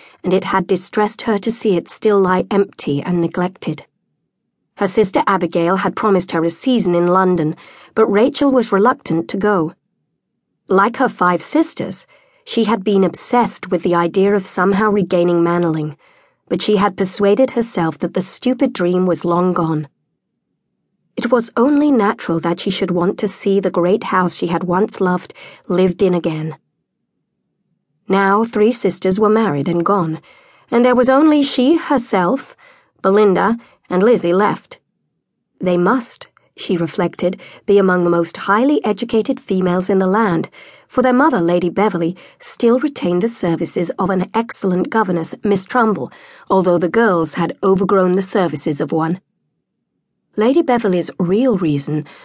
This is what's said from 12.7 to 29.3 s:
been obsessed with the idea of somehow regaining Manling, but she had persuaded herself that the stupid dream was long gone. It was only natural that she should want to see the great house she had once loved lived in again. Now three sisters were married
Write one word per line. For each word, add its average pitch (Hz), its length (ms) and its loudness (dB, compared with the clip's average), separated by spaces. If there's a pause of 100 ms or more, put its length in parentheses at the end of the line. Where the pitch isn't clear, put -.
been 196 200 2
obsessed 185 680 -2
with 180 140 -2
the 175 120 0
idea 180 380 2
of 196 140 -2
somehow 196 420 0
regaining 175 540 0
Manling, 165 540 -2 (500)
but 185 140 -4
she 214 160 0
had 196 180 0
persuaded 202 560 0
herself 175 480 -4
that - 140 -6
the 185 80 -2
stupid - 500 -2
dream 180 340 0
was 175 200 -2
long 175 260 0
gone. 160 380 -2 (1300)
It 233 120 -4
was 233 280 0
only 285 340 2
natural 208 480 0
that 170 220 -4
she - 80 -4
should 185 220 -4
want 175 280 -2
to 208 80 -2
see 196 320 0
the 185 100 -2
great 175 360 0
house 185 280 -2
she - 140 -6
had 170 160 -2
once 180 380 -2
loved 180 320 -2 (340)
lived 180 340 0
in 185 120 2
again. 160 420 -4 (1500)
Now 196 360 2
three 226 280 2
sisters 190 480 -2
were 214 100 4
married 196 380 0